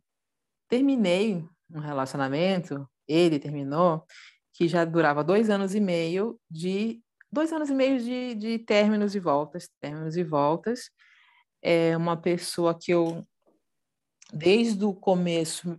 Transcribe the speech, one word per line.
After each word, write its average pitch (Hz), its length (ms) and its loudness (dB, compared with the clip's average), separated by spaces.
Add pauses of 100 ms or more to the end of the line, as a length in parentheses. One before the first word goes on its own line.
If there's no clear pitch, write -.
(680)
terminei 214 760 2 (240)
um 156 120 -12
relacionamento, 143 1080 -2 (200)
ele 160 320 4
terminou, 151 640 0 (500)
que 175 100 2
já 170 200 2
durava 156 360 2
dois 208 280 2
anos 196 240 0
e 214 60 0
meio 180 600 -2 (100)
de, 190 520 -4 (280)
dois 320 220 -2
anos 302 160 -4
e 277 60 -2
meio 269 260 2
de, 247 340 -6
de 220 240 -4
términos 208 560 2
e 202 60 -2
voltas, 151 480 -2 (120)
términos 156 360 -8
e 175 80 -2
voltas. 156 680 0 (720)
É 165 320 2
uma 170 220 -2
pessoa 170 600 -2
que - 120 -8
eu, 170 320 0 (1120)
desde 196 500 2
o 202 120 0
começo, 175 840 -2